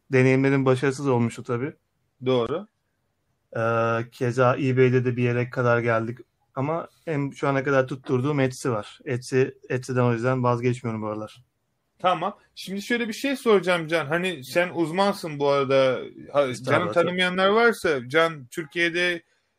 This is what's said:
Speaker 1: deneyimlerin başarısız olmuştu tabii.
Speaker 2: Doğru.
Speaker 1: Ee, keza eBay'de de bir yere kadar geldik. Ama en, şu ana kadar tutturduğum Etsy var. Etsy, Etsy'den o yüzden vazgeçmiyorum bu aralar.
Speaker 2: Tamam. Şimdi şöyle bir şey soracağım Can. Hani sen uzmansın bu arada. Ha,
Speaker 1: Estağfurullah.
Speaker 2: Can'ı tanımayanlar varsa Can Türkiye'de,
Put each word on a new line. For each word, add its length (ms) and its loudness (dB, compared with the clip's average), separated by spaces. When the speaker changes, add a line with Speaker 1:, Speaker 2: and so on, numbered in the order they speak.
Speaker 1:
deneyimlerin 520 4
başarısız 440 2
olmuştu 340 0
tabii. 300 -6
Speaker 2:
Doğru. 400 0
Speaker 1:
Ee, 540 0
keza 460 2
eBay'de 480 4
de 120 -2
bir 60 -2
yere 280 -2
kadar 280 2
geldik. 400 -2
Ama 340 -4
en, 240 -4
şu 180 -4
ana 160 0
kadar 240 2
tutturduğum 520 -2
Etsy 280 0
var. 360 -6
Etsy, 380 0
Etsy'den 340 -2
o 100 4
yüzden 300 -2
vazgeçmiyorum 600 0
bu 40 -6
aralar. 360 -10
Speaker 2:
Tamam. 400 -2
Şimdi 280 -10
şöyle 260 -2
bir 40 -6
şey 240 -4
soracağım 500 2
Can. 200 0
Hani 380 -4
sen 300 0
uzmansın 640 -2
bu 100 2
arada. 520 2
Ha, 140 2
Speaker 1:
Estağfurullah. 380 -2
Speaker 2:
Can'ı 80 -4
tanımayanlar 560 0
varsa 600 2
Can 380 0
Türkiye'de, 760 -4